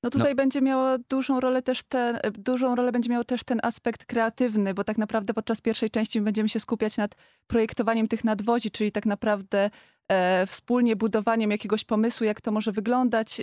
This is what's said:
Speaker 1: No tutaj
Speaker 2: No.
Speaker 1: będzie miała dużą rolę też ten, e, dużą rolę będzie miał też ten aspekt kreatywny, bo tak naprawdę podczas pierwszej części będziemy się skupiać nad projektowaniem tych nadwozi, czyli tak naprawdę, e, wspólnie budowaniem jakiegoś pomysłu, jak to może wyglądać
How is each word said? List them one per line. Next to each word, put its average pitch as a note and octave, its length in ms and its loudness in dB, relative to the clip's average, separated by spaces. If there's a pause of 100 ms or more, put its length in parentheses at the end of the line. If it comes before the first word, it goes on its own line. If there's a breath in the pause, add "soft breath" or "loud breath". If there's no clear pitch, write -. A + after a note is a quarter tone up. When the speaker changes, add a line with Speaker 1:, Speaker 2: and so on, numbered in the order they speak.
Speaker 1:
No A#3+ 80 -2
tutaj C#4+ 220 2
Speaker 2:
No. - 40 0
Speaker 1:
będzie C4+ 260 2
miała C4 360 2
dużą C4 420 0
rolę B3+ 220 2
też B3+ 200 -2
ten, A#3+ 400 0
e, G#3+ 80 0
dużą B3 440 0
rolę B3 180 2
będzie A#3 180 0
miał A#3+ 140 0
też B3 200 -4
ten A#3 180 -2
aspekt - 420 -4
kreatywny, A3+ 720 0
bo G3+ 100 -2
tak G#3+ 140 -2
naprawdę G#3+ 360 -2
podczas A3+ 260 -2
pierwszej A3 300 -2
części A3 300 -2
będziemy G#3+ 280 0
się A3 120 -2
skupiać G#3+ 360 -4
nad G#3 180 -2 (320 soft breath)
projektowaniem A3 640 0
tych A3+ 160 -2
nadwozi, A3 460 0
czyli G#3+ 220 -2
tak G#3 140 -4
naprawdę, G3+ 640 0 (420 loud breath)
e, F#3 340 4
wspólnie A#3+ 500 0
budowaniem A3 540 0
jakiegoś G#3 340 -2
pomysłu, A3 420 0
jak G#3 140 -2
to A3 120 -4
może G#3+ 200 -2
wyglądać A3+ 720 0